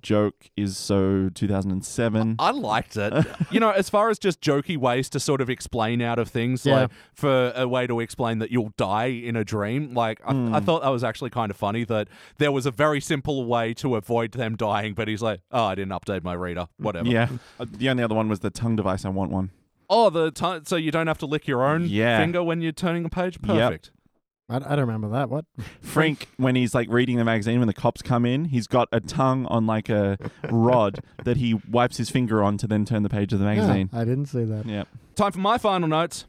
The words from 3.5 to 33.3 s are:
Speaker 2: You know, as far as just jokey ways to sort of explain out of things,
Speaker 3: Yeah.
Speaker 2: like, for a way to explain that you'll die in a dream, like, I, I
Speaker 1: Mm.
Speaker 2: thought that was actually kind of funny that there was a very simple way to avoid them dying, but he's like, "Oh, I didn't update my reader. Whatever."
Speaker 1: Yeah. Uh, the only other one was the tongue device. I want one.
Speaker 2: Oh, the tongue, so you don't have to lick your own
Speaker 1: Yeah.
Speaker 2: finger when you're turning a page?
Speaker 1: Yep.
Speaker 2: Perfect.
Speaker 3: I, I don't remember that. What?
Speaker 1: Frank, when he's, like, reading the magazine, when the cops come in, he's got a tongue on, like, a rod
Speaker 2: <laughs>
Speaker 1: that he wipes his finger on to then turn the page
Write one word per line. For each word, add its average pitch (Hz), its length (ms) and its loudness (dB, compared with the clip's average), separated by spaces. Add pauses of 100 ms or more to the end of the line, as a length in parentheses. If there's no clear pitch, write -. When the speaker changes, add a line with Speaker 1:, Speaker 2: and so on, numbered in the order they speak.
Speaker 2:
You 202 80 2
know, 220 120 4
as 196 200 0
far 214 200 2
as 214 100 -2
just 185 200 -2
jokey 147 360 0
ways 127 340 0
to 147 100 -4
sort 139 200 0
of 123 100 -2
explain 120 500 -2
out 117 200 0
of 110 80 -2
things, 123 360 -2
Speaker 3:
Yeah. 135 180 6
Speaker 2:
like, 123 80 -2 (220)
for 127 440 2
a 127 100 0
way 123 220 0
to 117 100 0
explain 113 400 -2
that 113 140 -4
you'll 110 240 -2
die 107 300 0
in 120 280 -4
a 110 100 0
dream, 113 500 -4
like, 113 300 -2
I, - 60 -2
I 135 40 0
Speaker 1:
Mm. 123 300 0
Speaker 2:
thought 165 180 0
that 135 80 0
was 120 120 0
actually 117 280 -4
kind 113 200 -2
of 98 60 -10
funny 110 280 -2
that 107 240 -2 (300)
there 147 140 2
was 131 120 0
a 139 60 -2
very 147 300 2
simple 139 440 -4
way 117 300 0
to 123 220 -2
avoid 117 360 -2
them 117 240 -4
dying, 107 380 -2
but 110 140 -4
he's 107 140 -4
like, 107 180 -2 (100)
"Oh, 117 140 0
I 95 100 0
didn't 95 180 -6
update 92 300 -4
my 87 120 -6
reader. 87 320 -6 (100)
Whatever." 104 320 -4
Speaker 1:
Yeah. 120 200 2 (300)
Uh, 123 100 -10
the 110 200 -4
only 127 160 2
other 110 100 0
one 110 140 0
was 107 100 -2
the 104 120 -4
tongue 117 260 -2
device. 98 280 -2
I 98 40 -4
want 95 240 -2
one. 95 180 -2 (400)
Speaker 2:
Oh, 214 200 6
the 160 200 2
tongue, 165 340 -4
so 185 120 -2
you 160 160 0
don't 160 160 0
have 156 100 -2
to 156 80 -8
lick 147 220 -4
your 127 180 2
own 160 220 2
Speaker 1:
Yeah. 110 320 2
Speaker 2:
finger 175 240 0
when 170 160 -2
you're 165 120 -2
turning 170 320 -2
a 165 40 -6
page? 180 360 -4
Speaker 1:
Yep. 208 140 2
Speaker 2:
Perfect. 113 320 0 (580)
Speaker 3:
I, 117 80 -4
I 135 40 -4 (160)
don't 143 40 2
remember 110 300 -2
that. 120 200 -2
What? 151 140 -6 (360)
Speaker 1:
Frank, 156 560 0
when 127 200 4
he's, 123 180 2
like, 117 160 0
reading 120 260 2
the 117 80 2
magazine, 113 360 2
when 113 80 4
the 98 40 2
cops - 300 -2
come 120 240 2
in, 139 200 0
he's 123 200 -2
got 120 260 4
a 113 80 2
tongue 131 460 0
on, 113 200 2
like, 110 220 0
a 101 300 2 (320)
rod 117 480 4 (140)
Speaker 2:
<laughs> - 120 -14
Speaker 1:
that 120 140 2
he 120 160 2 (160)
wipes 120 260 2
his 117 140 -4
finger 110 320 2
on 101 160 2
to 120 80 -4
then 104 180 2
turn 104 180 0
the 101 60 0
page 101 240 -2